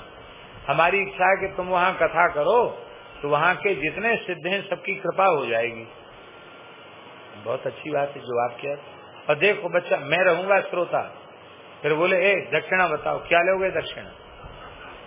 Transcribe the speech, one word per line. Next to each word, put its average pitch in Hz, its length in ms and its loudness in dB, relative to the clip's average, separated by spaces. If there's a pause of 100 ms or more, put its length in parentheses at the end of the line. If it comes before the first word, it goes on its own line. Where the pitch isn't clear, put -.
(680)
हमारी 170 340 4
इच्छा 190 280 0
है 196 80 6
कि 190 200 -6
तुम 180 100 -4
वहां 185 260 2
कथा 165 340 2
करो, 170 580 2 (360)
तो 143 80 -4
वहां 160 260 4
के 196 200 0
जितने 165 400 -2
सिद्ध - 320 -6
हैं, 190 220 -4
सबकी 190 260 -6
कृपा 185 300 0
हो 147 200 2
जाएगी।" 113 420 -2 (1600)
बहुत 123 240 -6
अच्छी 151 240 -8
बात 143 180 -2
है 139 100 -14
जो 123 300 -2
आप - 120 -12
किया। 143 140 -6 (540)
और 151 60 2
देखो 175 340 2
बच्चा, 175 280 0
मैं 147 200 0
रहूंगा 185 440 4
श्रोता। 170 400 -2 (800)
फिर 151 120 0
बोले, 180 240 4
"ए, 196 180 4 (180)
दक्षिणा 180 340 2
बताओ, 147 320 -2
क्या 170 200 2
लोगे 185 420 2
दक्षिणा?" 98 300 -14 (960)